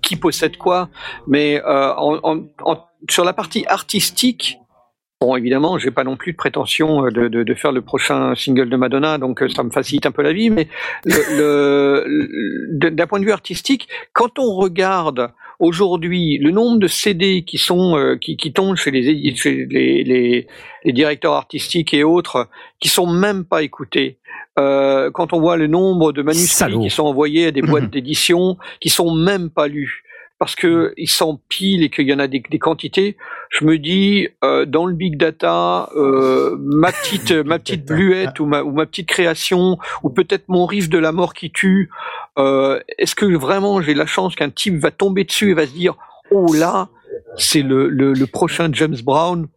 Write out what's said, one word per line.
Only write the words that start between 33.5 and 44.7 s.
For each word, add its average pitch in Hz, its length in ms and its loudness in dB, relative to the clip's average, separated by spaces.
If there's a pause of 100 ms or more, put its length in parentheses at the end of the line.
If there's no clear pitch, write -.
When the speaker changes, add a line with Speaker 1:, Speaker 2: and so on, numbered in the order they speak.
Speaker 1:
me 160 140 4
dis, 190 480 2 (160)
euh, 139 240 2
dans 156 200 0
le 185 60 -2
big 170 240 -2
data, 170 800 0
euh, 135 640 2
ma 147 320 2
petite, - 420 -4
Speaker 2:
<laughs> 156 140 2
Speaker 1:
ma 165 140 0
petite 160 240 -8
Speaker 2:
Data. 151 100 -4
Speaker 1:
bluette 185 460 0
ou 151 60 -2
ma, 143 180 0
ou 143 80 -4
ma 151 140 0
petite 165 220 -10
création, 180 680 0 (240)
ou 147 80 0
peut-être 185 380 -2
mon 180 180 2
riff 190 220 -2
de 170 100 2
la 160 140 2
mort 175 220 -2
qui - 180 -12
tue, 190 380 2 (500)
euh, 135 400 2 (180)
est-ce - 160 0
que 208 120 0 (100)
vraiment 196 460 0
j'ai 147 120 0
la 156 120 0
chance 185 280 -2
qu'un - 160 -2
type 180 320 -2